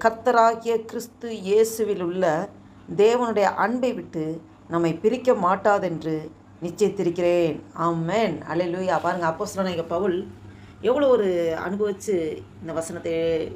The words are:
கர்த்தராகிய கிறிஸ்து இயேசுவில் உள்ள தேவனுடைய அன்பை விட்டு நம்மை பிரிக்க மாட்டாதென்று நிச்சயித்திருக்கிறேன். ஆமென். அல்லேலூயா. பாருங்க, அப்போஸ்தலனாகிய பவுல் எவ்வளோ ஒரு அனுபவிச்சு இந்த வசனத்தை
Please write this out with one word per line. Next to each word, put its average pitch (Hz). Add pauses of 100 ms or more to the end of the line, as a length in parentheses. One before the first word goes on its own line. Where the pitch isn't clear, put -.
கர்த்தராகிய 226 (140)
கிறிஸ்து 233 (200)
இயேசுவில் 214
உள்ள 180 (800)
தேவனுடைய 226 (200)
அன்பை 247
விட்டு 165 (500)
நம்மை 170 (120)
பிரிக்க 247 (140)
மாட்டாதென்று 180 (480)
நிச்சயித்திருக்கிறேன். 175 (280)
ஆமென். 170 (140)
அல்லேலூயா. 180 (100)
பாருங்க, 175
அப்போஸ்தலனாகிய 185
பவுல் 180 (760)
எவ்வளோ 277
ஒரு 208 (380)
அனுபவிச்சு 202 (460)
இந்த 165
வசனத்தை 165 (420)